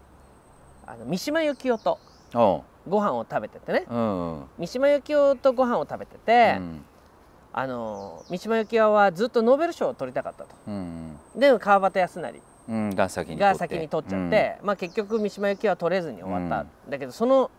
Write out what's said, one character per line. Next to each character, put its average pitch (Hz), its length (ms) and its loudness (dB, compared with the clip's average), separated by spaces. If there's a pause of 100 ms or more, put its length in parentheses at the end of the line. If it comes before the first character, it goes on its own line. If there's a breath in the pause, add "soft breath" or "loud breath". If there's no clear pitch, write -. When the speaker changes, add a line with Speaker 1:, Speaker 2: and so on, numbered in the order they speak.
(880)
Speaker 1:
あ 117 100 -16
の、 113 100 -16
三 160 100 -2
島 302 260 -2
由 294 120 0
紀 - 160 -2
夫 226 80 0
と - 200 -2 (360)
Speaker 2:
お 110 240 6
う。 - 40 -12 (280)
Speaker 1:
ご 208 100 2
飯 202 140 0
を 117 140 -4
食 147 120 -4
べ 107 80 -6
て - 120 -20
て 160 120 -8
ね。 311 160 -2
Speaker 2:
う 117 60 -6
ん 120 40 -2
う 90 420 -2
ん。 69 40 -14 (140)
Speaker 1:
三 175 80 -6
島 262 220 0
由 285 120 4
紀 302 140 -4
夫 277 220 4
と 262 160 2
ご 247 120 2
飯 240 140 0
を 151 40 -2
食 131 160 -8
べ 101 80 -12
て - 120 -20
て、 220 400 6
Speaker 2:
う 92 40 -6
ん。 80 220 -10 (680)
Speaker 1:
あ 127 140 -4
の 107 600 -8
ー、 - 40 -18
三 175 80 -6
島 220 200 -4
由 214 80 -2
紀 226 140 0
夫 214 120 4
は 202 200 4
ず 185 140 -2
っ - 20 -6
と 240 140 0
ノ 240 120 4
ー 277 40 4
ベ 339 100 0
ル 339 40 -6
賞 202 160 -2
を 127 60 -4
取 127 160 -8
り - 40 -14
た 131 80 -2
か - 80 -10
っ - 40 -12
た - 100 -18
と。 - 60 -18 (160)
Speaker 2:
う - 40 -8
ん 82 480 -8 (160)
う 202 40 -10
ん。 - 20 -6
Speaker 1:
で、 262 180 6
川 196 220 4
端 190 160 0
康 180 240 -2
成 98 200 -10 (280)
Speaker 2:
う 113 60 -6
ん、 107 160 -2
が 95 180 2
先 87 220 -6
に 80 60 -8
取 - 0 -
っ - 20 -6
て。 196 60 2
Speaker 1:
が 196 100 4
先 175 240 -4
に 160 100 -6
取 156 160 -4
っ 180 60 -14
ち 190 40 -4
ゃ 190 120 -2
っ - 20 -4
て、 165 320 2
Speaker 2:
う - 40 -14
ん。 - 20 -14
Speaker 1:
ま 202 80 0
あ、 - 20 -4
結 175 180 -8
局 214 240 -2
三 208 120 -2
島 202 180 -4
由 202 80 -2
紀 214 120 -2
夫 - 20 4
は 175 60 0
取 170 180 -2
れ 190 80 0
ず 151 100 -8
に 90 100 -12
終 95 100 -8
わ 104 120 -2
っ 113 60 -4
た。 107 120 -2
Speaker 2:
う - 260 -18
ん。 - 20 -14
Speaker 1:
だ 135 80 -4
け 131 80 -8
ど、 123 60 -12
そ - 120 -4
の 262 340 4